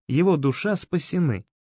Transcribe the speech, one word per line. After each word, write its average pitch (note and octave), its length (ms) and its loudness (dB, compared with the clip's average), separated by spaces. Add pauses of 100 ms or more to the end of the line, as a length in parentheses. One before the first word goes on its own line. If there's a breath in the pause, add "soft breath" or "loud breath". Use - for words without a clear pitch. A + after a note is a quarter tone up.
его E3+ 300 4
душа C#3+ 380 -2
спасены, E3 680 -2 (300)